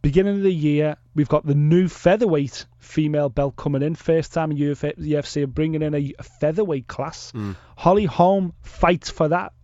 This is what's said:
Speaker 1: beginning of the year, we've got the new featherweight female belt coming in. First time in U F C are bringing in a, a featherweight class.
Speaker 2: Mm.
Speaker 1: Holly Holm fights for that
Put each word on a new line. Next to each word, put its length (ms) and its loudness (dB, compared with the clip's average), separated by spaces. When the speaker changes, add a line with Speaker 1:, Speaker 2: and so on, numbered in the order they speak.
Speaker 1:
beginning 340 2
of 60 -2
the 100 2
year, 440 0
we've 140 0
got 180 2
the 80 0
new 340 4
featherweight 760 0
female 500 -2
belt 280 -2
coming 260 -2
in. 120 -2
First 380 -2
time 180 -2
in 60 -2
U 160 0
F 80 -4
C 160 -4
are 40 0
bringing 360 -2
in 120 -2
a, 240 -4
a 40 -16
featherweight 640 -2
class. 460 -12
Speaker 2:
Mm. 240 -8
Speaker 1:
Holly 300 4
Holm 460 2
fights 480 -2
for 180 0
that 240 -4